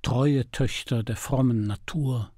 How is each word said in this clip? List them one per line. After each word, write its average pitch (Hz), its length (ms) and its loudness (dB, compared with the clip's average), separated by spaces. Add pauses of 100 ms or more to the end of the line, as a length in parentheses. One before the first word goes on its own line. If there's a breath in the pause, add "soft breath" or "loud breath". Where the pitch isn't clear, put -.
treue 135 480 2
Töchter - 520 -2
der 113 140 -4
frommen 120 500 2
Natur. 123 720 -4